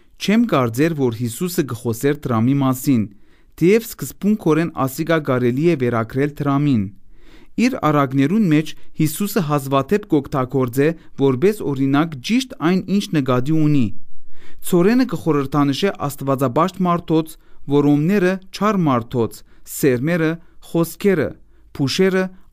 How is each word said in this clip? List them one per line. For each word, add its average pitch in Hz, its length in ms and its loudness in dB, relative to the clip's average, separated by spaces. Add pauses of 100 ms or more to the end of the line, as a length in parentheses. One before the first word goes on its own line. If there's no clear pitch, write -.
(200)
Չեմ 226 240 2
կարծեր, 143 500 0
որ 131 200 0
Հիսուսը 139 500 -4
կխոսեր 120 520 -4
դրամի 123 400 0
մասին, 131 460 0 (560)
թեև 208 260 4
սկզբունքորեն 165 920 -2
ասիկա 156 460 -2
կարելի 127 440 0
է 170 120 2
վերագրել 123 560 -2
դրամին։ 139 500 0 (720)
Իր 247 220 2
արագներուն 147 680 2
մեջ 151 240 2 (240)
Հիսուսը 202 500 -2
հազվադեպ 143 640 0
կօգտագործե 131 800 0 (280)
որպես 139 460 4
օրինակ 143 560 0
ճիշտ 233 380 -2
այն, 180 280 2
ինչ 202 240 -2
նկատի 131 480 2
ունի։ 147 300 4 (720)
Ցորենը 220 500 2
կխորհրդանշե 147 920 0
աստվածաբաշտ 135 800 -2
մարդոց, 170 560 0 (320)
որոմները՝ 147 640 2 (140)
չար 208 320 -2
մարդոց, 120 640 -2 (260)
սերմերը՝ 156 640 0 (340)
խոսքերը, 170 640 0 (460)
փուշերը՝ 185 500 0 (280)